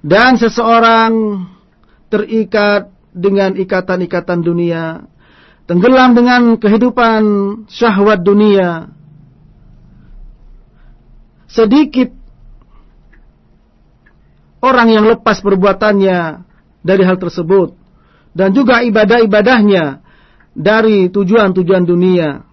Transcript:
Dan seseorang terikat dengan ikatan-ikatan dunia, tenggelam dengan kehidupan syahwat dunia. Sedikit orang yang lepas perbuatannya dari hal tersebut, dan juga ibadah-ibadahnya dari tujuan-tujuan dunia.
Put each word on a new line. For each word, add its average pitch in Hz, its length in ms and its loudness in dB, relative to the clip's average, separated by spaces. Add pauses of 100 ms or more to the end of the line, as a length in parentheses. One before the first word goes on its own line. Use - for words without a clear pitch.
Dan 220 400 2
seseorang 226 1040 0 (640)
terikat 208 800 -2 (240)
dengan 196 480 -2
ikatan-ikatan 185 800 -4
dunia, 170 640 -4 (640)
tenggelam 247 480 2
dengan 240 400 2
kehidupan 226 640 0 (460)
syahwat 202 560 0
dunia. 196 640 0 (2500)
Sedikit 254 580 0 (2500)
orang 247 240 2
yang 214 160 2
lepas 226 380 0
perbuatannya 190 1040 -2 (320)
dari 190 240 0
hal 185 160 0
tersebut, 175 560 -2 (560)
dan 190 240 0
juga 247 240 2
ibadah-ibadahnya 208 1200 2 (560)
dari 208 560 0
tujuan-tujuan 190 720 0
dunia. 175 680 0